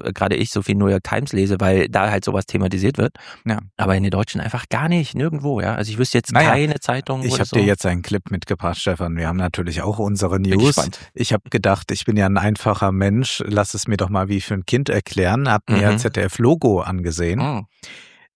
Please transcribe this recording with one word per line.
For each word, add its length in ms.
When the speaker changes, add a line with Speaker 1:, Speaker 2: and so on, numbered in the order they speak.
Speaker 1:
äh, 100
gerade 220
ich 160
so 100
viel 140
New 140
York 160
Times 280
lese, 280
weil 280
da 220
halt 140
sowas 220
thematisiert 520
wird. 160
Speaker 2:
Ja. 140
Speaker 1:
Aber 180
in 80
den 80
Deutschen 300
einfach 280
gar 200
nicht, 260
nirgendwo, 460
ja. 160
Also 160
ich 60
wüsste 200
jetzt 140
Speaker 2:
Naja, 180
Speaker 1:
keine 300
Zeitung, 420
wo 40
Speaker 2:
ich 100
Speaker 1:
das 160
Speaker 2:
hab 60
dir 20
Speaker 1:
so 80
Speaker 2:
jetzt 180
einen 160
Clip 300
mitgebracht, 440
Stefan. 400
Wir 120
haben 80
natürlich 460
auch 180
unsere 400
Speaker 1:
Bin 60
ich 100
Speaker 2:
News. 180
Speaker 1:
gespannt. 240
Speaker 2:
Ich 180
hab 160
gedacht, 440
ich 120
bin 120
ja 100
ein 120
einfacher 520
Mensch, 560
lass 280
es 120
mir 120
doch 100
mal 180
wie 140
für 140
ein 120
Kind 220
erklären. 600
Hab 220
mir 220
Speaker 1:
Mhm. 60
Speaker 2:
Z 180
D 60
F 160
Logo 420
angesehen. 580
Speaker 1:
Mhm. 280